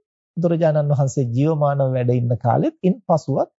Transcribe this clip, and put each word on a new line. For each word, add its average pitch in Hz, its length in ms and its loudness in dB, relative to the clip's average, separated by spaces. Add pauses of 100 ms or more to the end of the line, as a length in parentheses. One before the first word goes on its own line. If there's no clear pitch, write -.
(360)
බුදුරජාණන් 160 560 0
වහන්සේ 135 340 0
ජීවමානව 139 640 0
වැඩ 123 200 0
ඉන්න 120 260 0
කාලෙත් 139 440 0
ඉන් 196 200 0
පසුවත් 156 600 -2